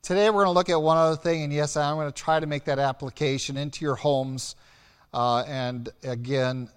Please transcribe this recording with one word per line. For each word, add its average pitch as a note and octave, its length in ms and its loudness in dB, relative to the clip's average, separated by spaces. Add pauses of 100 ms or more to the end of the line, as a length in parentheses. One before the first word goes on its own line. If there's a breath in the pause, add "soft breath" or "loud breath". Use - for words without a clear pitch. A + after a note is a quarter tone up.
Today G3+ 260 4
we're G3+ 160 4
gonna F3+ 80 4
look F3 160 4
at E3 140 2
one D#3+ 160 4
other D#3+ 180 4
thing, E3 260 -2
and D3 80 -4
yes, D3 240 -2
I'm D3 220 0
gonna D3 160 -4
try D#3+ 260 0
to D#3 80 -2
make D3 200 -4
that C#3 120 0
application C#3 760 -2
into C#3+ 260 -8
your C#3+ 120 0
homes, C3 640 -2 (580 soft breath)
uh, A#2+ 320 2
and B2 420 -6 (140)
again B2+ 760 -4